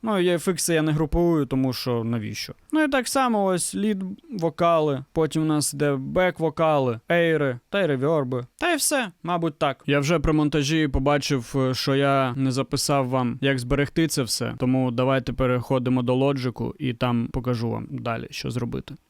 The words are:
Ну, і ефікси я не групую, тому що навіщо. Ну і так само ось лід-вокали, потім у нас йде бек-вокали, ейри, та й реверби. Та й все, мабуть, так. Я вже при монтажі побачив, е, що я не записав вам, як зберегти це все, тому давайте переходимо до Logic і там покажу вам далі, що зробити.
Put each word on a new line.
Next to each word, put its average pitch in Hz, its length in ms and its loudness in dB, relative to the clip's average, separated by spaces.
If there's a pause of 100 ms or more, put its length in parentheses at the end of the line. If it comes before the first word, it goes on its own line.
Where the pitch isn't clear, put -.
Ну, 220 160 0
і 180 100 2
ефікси 175 460 0
я 156 80 2
не 156 100 2
групую, 160 540 2
тому 131 260 0
що 120 320 -2
навіщо. 110 480 -4 (200)
Ну 311 100 2
і 302 60 2
так 262 200 0
само 240 360 2
ось 185 300 0
лід-вокали, 175 1400 0
потім 160 300 0
у - 40 0
нас 151 280 0
йде 143 200 0
бек-вокали, 147 1040 0 (100)
ейри, 156 480 2 (120)
та 202 120 0
й 180 40 2
реверби. 135 600 0 (120)
Та 349 140 0
й 320 40 2
все, 262 340 -2 (120)
мабуть, 165 360 -2
так. 143 280 -2
Я 143 140 4
вже 156 180 2
при 156 140 2
монтажі 151 560 2
побачив, 135 680 0
е, 131 180 2
що 135 200 0
я 135 420 2
не 135 160 0
записав 135 560 0
вам, 127 320 -2
як 139 180 0
зберегти 139 500 0
це 143 140 -2
все, 117 360 -4
тому 127 320 2
давайте 127 420 0
переходимо 127 680 0
до 127 140 2
Logic 127 600 0
і 127 160 -4
там 120 380 0
покажу 120 380 -2
вам 110 200 -6
далі, 120 400 -6
що - 200 -8
зробити. 123 440 -6 (140)